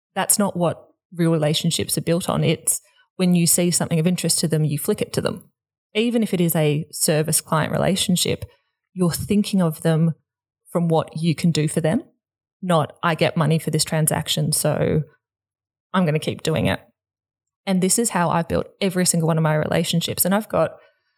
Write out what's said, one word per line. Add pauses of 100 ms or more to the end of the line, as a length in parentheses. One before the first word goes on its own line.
(140)
that's
not
what (240)
real
relationships
are
built
on.
It's (340)
when
you
see
something
of
interest
to
them,
you
flick
it
to
them. (440)
Even
if
it
is
a
service
client
relationship, (480)
you're
thinking
of
them (560)
from
what
you
can
do
for
them, (580)
not,
"I
get
money
for
this
transaction,
so (880)
I'm
gonna
keep
doing
it." (880)
And
this
is
how
I've
built (120)
every
single
one
of
my
relationships.
And
I've
got, (400)